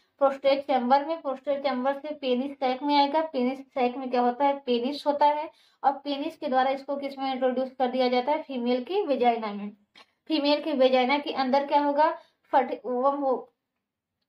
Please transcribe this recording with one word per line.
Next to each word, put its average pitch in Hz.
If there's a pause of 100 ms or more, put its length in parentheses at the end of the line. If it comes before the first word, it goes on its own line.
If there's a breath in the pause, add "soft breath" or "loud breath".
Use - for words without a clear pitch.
(180 loud breath)
prostate 277
chamber 269
में, 320
prostate 277
chamber 262
से 302
penis 262
sac 254
में 294
आएगा, 285
Penis 269
sac 247
में 262
क्या 247
होता 247
है, 277
Penis 254
होता 294
है, 302 (340 soft breath)
और 277
penis 285
के 311
द्वारा 262
इसको 277
किस 277
में 269
introduce 254
कर 254
दिया 254
जाता 247
है, 311
Female 247
की 370
वेजाइना 233
में। 208 (580 soft breath)
Female 294
की 311
वेजाइना 254
के 294
अंदर 269
क्या 294
होगा, 294 (440 loud breath)
फर्टि-, 269
ओवम 254
हो, 269 (920)